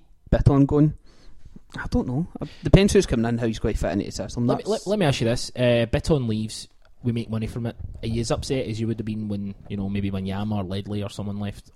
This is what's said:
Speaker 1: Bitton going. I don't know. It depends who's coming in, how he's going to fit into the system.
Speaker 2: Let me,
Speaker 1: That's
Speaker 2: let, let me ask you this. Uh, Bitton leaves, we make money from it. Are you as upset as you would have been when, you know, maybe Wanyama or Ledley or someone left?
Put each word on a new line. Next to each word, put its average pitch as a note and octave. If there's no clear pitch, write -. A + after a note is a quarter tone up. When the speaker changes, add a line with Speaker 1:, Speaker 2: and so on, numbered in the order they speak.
Speaker 1:
Bitton C#3
going. D3+
I -
don't -
know. C#3
It D3
depends F#3+
who's F#3+
coming A#2
in, A#2
how A#2+
he's A2
going G#2+
to -
fit G2
into F#2+
the -
system. A#2+
Speaker 2:
Let -
me, -
Speaker 1:
That's F3
Speaker 2:
let, G#3+
let G#3
me F3+
ask C3
you A#2
this. A#2+
Uh, A#2+
Bitton D3
leaves, A2
we B2
make A#2
money A2
from A#2
it. -
Are A2
you A2+
as A2+
upset C3+
as G#2+
you A2+
would A2+
have G#2+
been G#2+
when, G2+
you G2+
know, G2
maybe G2+
Wanyama G2
or G2
Ledley G2+
or G2+
someone G2+
left? G2+